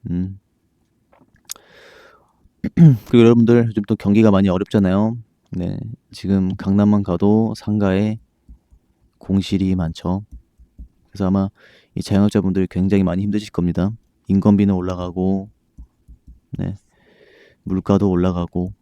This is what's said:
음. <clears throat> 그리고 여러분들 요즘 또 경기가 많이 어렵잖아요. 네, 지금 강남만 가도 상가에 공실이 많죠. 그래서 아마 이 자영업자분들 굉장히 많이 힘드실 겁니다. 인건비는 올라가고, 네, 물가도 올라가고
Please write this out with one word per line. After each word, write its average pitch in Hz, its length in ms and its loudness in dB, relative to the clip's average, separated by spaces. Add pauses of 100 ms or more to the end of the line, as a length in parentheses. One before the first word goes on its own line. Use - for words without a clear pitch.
(100)
음. 92 300 -8 (2250)
<clears throat> - 120 -8
그리고 135 440 6
여러분들 117 500 6
요즘 104 180 -4
또 110 80 -2
경기가 104 380 2
많이 98 160 2
어렵잖아요. 98 680 0 (360)
네, 92 260 -6 (320)
지금 95 460 -2
강남만 104 480 2
가도 107 520 0
상가에 104 640 -2 (1000)
공실이 95 580 -2
많죠. 90 480 -6 (840)
그래서 98 200 -6
아마 98 200 0 (460)
이 87 80 -8
자영업자분들 95 640 0
굉장히 95 380 0
많이 90 180 -2
힘드실 104 300 -6
겁니다. 87 400 -2 (340)
인건비는 101 480 2
올라가고, 92 760 -4 (1080)
네, 92 160 -6 (880)
물가도 95 480 0
올라가고 90 720 -2